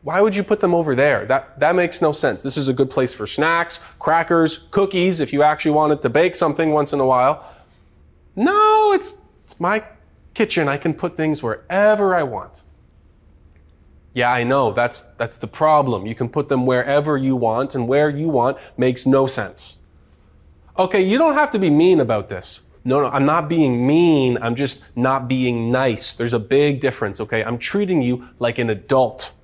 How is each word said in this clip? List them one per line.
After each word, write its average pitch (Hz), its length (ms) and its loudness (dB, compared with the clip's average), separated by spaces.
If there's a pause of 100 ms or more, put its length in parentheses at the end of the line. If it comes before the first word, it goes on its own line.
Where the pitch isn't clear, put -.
Why 170 180 0
would 202 160 2
you 202 60 -2
put 208 180 0
them 175 120 2
over 160 220 0
there? 123 300 2
That, 131 340 -2
that 156 160 2
makes 175 260 -2
no 156 120 2
sense. 123 280 -2
This 135 140 -6
is 135 140 -2
a 131 40 2
good 131 160 0
place 131 240 -2
for 107 120 -8
snacks, 170 560 -2 (180)
crackers, 165 600 0 (120)
cookies, 190 480 0
if 143 140 -4
you 143 100 2
actually 151 280 0
wanted 151 320 2
to 131 60 0
bake 165 240 2
something 160 380 0
once 147 220 0
in 143 80 -2
a 131 40 2
while. 131 380 2 (880)
"No, 415 600 2
it's, 370 180 -2 (320)
it's - 160 -20
my 202 240 -2 (500)
kitchen. 180 360 0
I 139 80 -2
can 156 160 -2
put 170 240 -6
things 156 260 -2
wherever 196 720 0
I 165 80 0
want." 113 400 -10 (1500)
Yeah, 120 180 2
I 123 140 0
know. 127 260 2
That's, 120 320 -2 (140)
that's 117 200 -6
the - 100 -10
problem. 135 580 2
You 110 100 -10
can 120 140 -6
put 143 180 -4
them 127 180 0
wherever 139 520 0
you 131 180 0
want, 120 400 -2
and 123 100 -2
where 143 240 2
you 147 200 -4
want 135 280 0 (200)
makes 127 280 0
no 135 220 4
sense. - 480 -10 (1040)
Okay, 185 220 2
you 190 160 2
don't 311 160 2
have 285 180 0
to 220 80 -2
be 185 100 2
mean 165 300 4
about 113 300 -2
this. - 320 -12 (240)
No, 131 160 2
no, 131 80 0
I'm 135 160 0
not 156 240 0
being 135 360 0
mean. 143 560 4
I'm 117 140 -2
just 135 280 -6 (120)
not 127 320 0
being 123 420 -2
nice. 127 440 0
There's 120 200 -4
a 117 60 0
big 139 400 0
difference, 120 400 -4
okay? 110 240 -4
I'm 113 140 -6
treating 185 440 -2
you 123 280 -4 (100)
like 117 180 -2
an 117 120 -2
adult. 120 640 -2 (100)